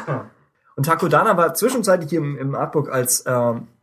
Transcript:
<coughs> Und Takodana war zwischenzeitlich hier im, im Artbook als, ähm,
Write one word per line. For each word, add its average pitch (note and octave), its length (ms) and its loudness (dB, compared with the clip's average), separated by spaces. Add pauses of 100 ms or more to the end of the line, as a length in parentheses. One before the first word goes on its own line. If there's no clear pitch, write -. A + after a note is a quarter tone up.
<coughs> - 680 -12
Und C#3 100 -2
Takodana E3 520 2
war E3+ 160 4
zwischenzeitlich G3+ 560 0
hier E3 100 0
im, C#3+ 180 -4
im C3+ 180 -4
Artbook C#3+ 340 -2
als, B2+ 380 -2
ähm, A#2+ 400 -2 (140)